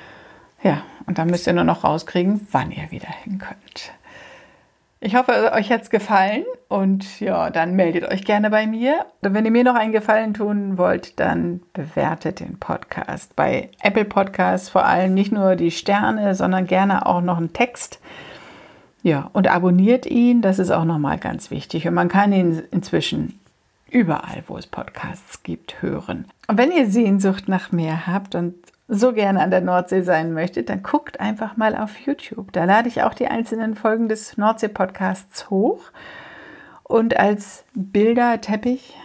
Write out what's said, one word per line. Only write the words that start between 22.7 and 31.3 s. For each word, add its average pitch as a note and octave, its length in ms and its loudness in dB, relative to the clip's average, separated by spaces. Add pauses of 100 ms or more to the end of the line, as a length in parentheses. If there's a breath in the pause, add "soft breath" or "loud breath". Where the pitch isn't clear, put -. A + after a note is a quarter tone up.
inzwischen D#3+ 640 -4 (500)
überall, - 600 0
wo - 80 -10
es - 100 -12
Podcasts - 800 -12
gibt, - 380 -12
hören. - 420 -6 (240)
Und G#3 100 2
wenn C4+ 140 4
ihr C4+ 180 2
Sehnsucht G3 580 2
nach F#3 220 -2
mehr E3 380 -2
habt G3 260 -4
und F3 200 -4 (340)
so A#3 240 2
gerne G3 300 2
an F#3 80 2
der F#3 100 4
Nordsee F3+ 420 0
sein E3 300 0
möchtet, F3 360 -4
dann F#3+ 140 -6
guckt - 380 -4
einfach G#3+ 360 -6